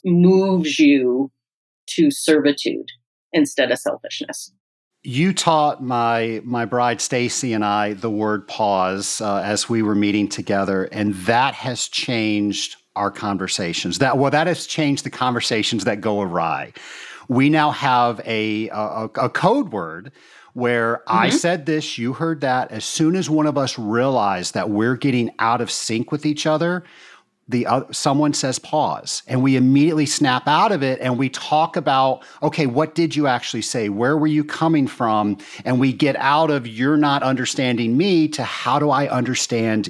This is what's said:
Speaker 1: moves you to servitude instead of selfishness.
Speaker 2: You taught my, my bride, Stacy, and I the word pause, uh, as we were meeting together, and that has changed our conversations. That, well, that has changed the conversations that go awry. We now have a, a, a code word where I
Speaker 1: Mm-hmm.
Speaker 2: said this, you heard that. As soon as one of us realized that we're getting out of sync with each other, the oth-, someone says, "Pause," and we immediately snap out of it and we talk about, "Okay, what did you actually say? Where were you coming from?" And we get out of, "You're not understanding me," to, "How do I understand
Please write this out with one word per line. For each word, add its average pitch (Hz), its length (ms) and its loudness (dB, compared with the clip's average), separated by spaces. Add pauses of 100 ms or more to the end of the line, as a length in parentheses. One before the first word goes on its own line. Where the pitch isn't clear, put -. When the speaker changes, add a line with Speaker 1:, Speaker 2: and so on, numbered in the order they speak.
Speaker 1:
moves 180 720 4
you 139 540 4 (560)
to 151 240 4
servitude 143 760 0 (440)
instead 139 380 2
of 120 80 0
selfishness. - 720 -8 (480)
Speaker 2:
You 151 320 0
taught 151 500 -2
my, 117 600 -2
my 120 220 -4
bride, 120 360 -2
Stacy, 123 520 -4
and 107 120 0
I 104 280 0
the 104 180 -6
word 107 360 -2
pause, 98 720 -2
uh, 101 160 -2
as 101 300 -2
we 113 140 0
were 107 140 0
meeting 104 320 2
together, 98 640 -2
and 104 240 -2
that 117 400 0
has 123 320 -6
changed 107 880 -2 (200)
our 101 140 0
conversations. 92 880 -4
That, 131 220 2
well, 139 100 2
that 147 160 2
has 170 220 -2
changed 143 360 -2
the 120 60 -10
conversations 117 760 -2
that 104 140 0
go 104 220 -2
awry. 82 520 -2 (540)
We 135 220 4
now 151 220 4
have 123 540 2
a, 110 440 -2
a, 107 460 -6
a 120 140 0
code 190 420 0
word 92 400 -8 (420)
where 120 540 0
I 113 220 2
Speaker 1:
Mm-hmm. - 80 4
Speaker 2:
said 170 280 0
this, 156 320 -2
you 120 140 -2
heard 156 300 -4
that. 131 300 0
As 110 120 -8
soon 160 320 2
as 165 140 -2
one 151 180 2
of 147 100 0
us 131 220 -2
realized 107 720 0
that 95 160 -2
we're 113 280 2
getting 123 420 0
out 117 220 2
of 113 100 -4
sync - 400 -4
with 147 140 -4
each 151 200 -2
other, 170 380 0 (640)
the 120 200 0
oth-, 127 280 0
someone 147 380 2
says, 131 260 -4
"Pause," - 680 -4
and 127 160 0
we 135 120 4
immediately 143 500 4
snap 131 420 0
out 175 240 4
of 151 120 0
it 131 180 0
and 123 160 0
we 131 120 0
talk 156 460 0
about, 135 480 2 (200)
"Okay, 151 220 0
what 143 300 0
did 160 200 0
you 147 120 2
actually 123 340 -2
say? 110 280 -2
Where 120 280 2
were 151 100 2
you 151 160 2
coming 151 440 2
from?" 104 500 0 (280)
And 127 140 2
we 131 120 4
get 135 260 2
out 151 320 2
of, 135 180 -2
"You're 127 300 0
not 143 260 2
understanding 123 720 0
me," 170 320 4
to, 135 140 -6
"How 127 360 -2
do 151 100 2
I 139 180 2
understand 113 840 -2